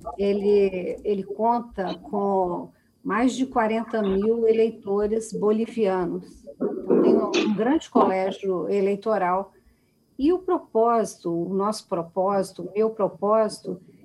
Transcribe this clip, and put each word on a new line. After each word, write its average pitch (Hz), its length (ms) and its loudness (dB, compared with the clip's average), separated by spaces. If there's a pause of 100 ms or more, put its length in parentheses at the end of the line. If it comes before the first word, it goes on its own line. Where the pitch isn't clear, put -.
(160)
ele, 202 880 2
ele 202 180 -2
conta 214 760 -2
com 190 720 -2 (320)
mais 220 340 0
de 254 80 -2
quarenta 226 560 -2
mil 214 480 2
eleitores 220 840 0
bolivianos. 190 1200 -2
Então, - 480 0
tem - 120 6
um, - 360 0
um 214 40 0
grande 240 360 0
colégio 190 800 0
eleitoral. 196 840 0 (640)
E 285 160 2
o 370 60 2
propósito, 233 880 0
o 170 240 -2
nosso 202 360 -2
propósito, 185 760 -2
o 175 100 -12
meu 214 160 0
propósito, 208 920 -2 (240)